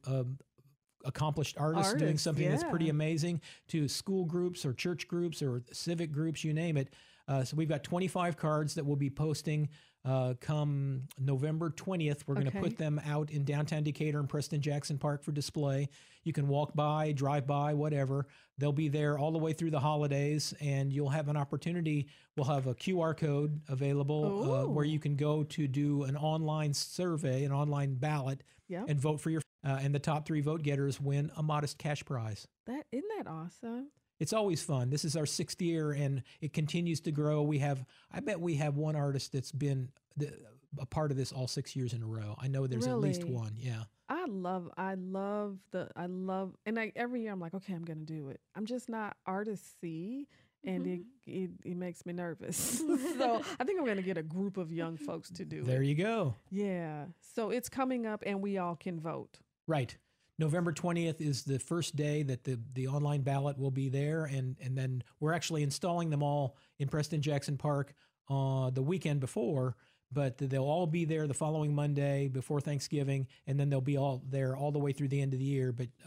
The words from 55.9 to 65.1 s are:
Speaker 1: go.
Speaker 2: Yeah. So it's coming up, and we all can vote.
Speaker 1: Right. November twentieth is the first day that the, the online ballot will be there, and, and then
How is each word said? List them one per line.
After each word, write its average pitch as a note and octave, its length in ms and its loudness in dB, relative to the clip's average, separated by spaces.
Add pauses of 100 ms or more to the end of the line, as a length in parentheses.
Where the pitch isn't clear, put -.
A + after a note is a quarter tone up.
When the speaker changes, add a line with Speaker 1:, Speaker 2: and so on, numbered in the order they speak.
Speaker 1:
go. F#3 400 0 (160)
Speaker 2:
Yeah. F3 540 -2 (280)
So A3 160 -2
it's A#3+ 200 -2
coming B3+ 360 0
up, G#3+ 200 -4
and G3 160 0
we G3 180 0
all F3 160 -2
can E3+ 240 -6
vote. D3+ 400 -8 (280)
Speaker 1:
Right. C#3+ 300 0 (400)
November E3+ 360 2
twentieth E3+ 480 0
is C#3+ 220 0
the C3+ 160 0
first E3+ 360 -2
day D3 280 2
that C3 200 -2
the, B2+ 160 -2 (140)
the C3 160 -2
online D3 320 2
ballot C#3 360 0
will C3+ 140 0
be C3+ 180 0
there, D3 360 0
and, C3 360 -4
and C3 160 -2
then C3 240 -2 (180)